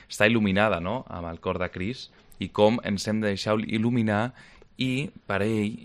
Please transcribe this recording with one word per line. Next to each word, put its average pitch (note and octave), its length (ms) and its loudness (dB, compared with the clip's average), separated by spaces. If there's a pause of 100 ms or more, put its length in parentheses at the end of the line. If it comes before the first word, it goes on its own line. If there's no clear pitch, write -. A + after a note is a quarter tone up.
està G#2 200 2
il·luminada, G#2 520 4
no?, G2+ 280 -4
amb F2 240 -10
el E2+ 80 -12
cor F2+ 180 -2
de F2 160 -4
Crist F#2 380 -8 (260)
i F#2+ 140 -6
com G#2+ 320 6
ens G2 240 -2
hem A2 160 0
de G2+ 80 0
deixar G#2+ 240 0
il·luminar A2 720 0 (480)
i C3 320 -2 (160)
per G2 160 -2
ell, G#2+ 320 0 (120)